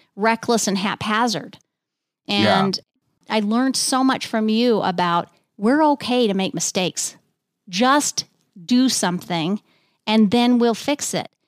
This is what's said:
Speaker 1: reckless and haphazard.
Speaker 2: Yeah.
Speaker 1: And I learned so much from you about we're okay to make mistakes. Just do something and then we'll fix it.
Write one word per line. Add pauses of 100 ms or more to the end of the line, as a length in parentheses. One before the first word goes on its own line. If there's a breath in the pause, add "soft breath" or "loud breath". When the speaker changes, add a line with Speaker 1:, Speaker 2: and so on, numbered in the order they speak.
(160 soft breath)
Speaker 1:
reckless
and
haphazard. (680)
Speaker 2:
Yeah.
Speaker 1:
And (500)
I
learned
so
much
from
you
about (260)
we're (100)
okay
to
make
mistakes. (520)
Just (400)
do
something (440)
and
then
we'll
fix
it. (200)